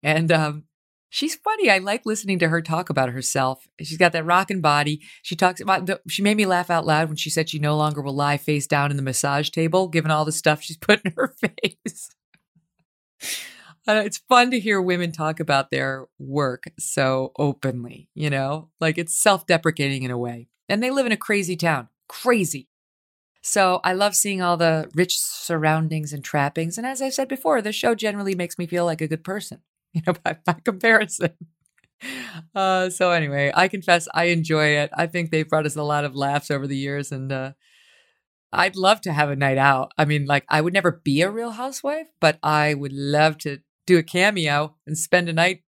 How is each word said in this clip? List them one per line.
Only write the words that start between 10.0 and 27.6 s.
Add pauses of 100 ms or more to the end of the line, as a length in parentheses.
all
the
stuff
she's
put
in
her
<laughs>
face. (1700)
Uh,
it's (100)
fun
to
hear
women
talk
about
their (120)
work
so
openly,
you
know? (100)
Like,
it's
self-deprecating
in
a
way. (220)
And
they
live
in
a
crazy
town. (180)
Crazy. (720)
So
I
love
seeing
all
the
rich
surroundings
and
trappings.
And
as
I've
said
before,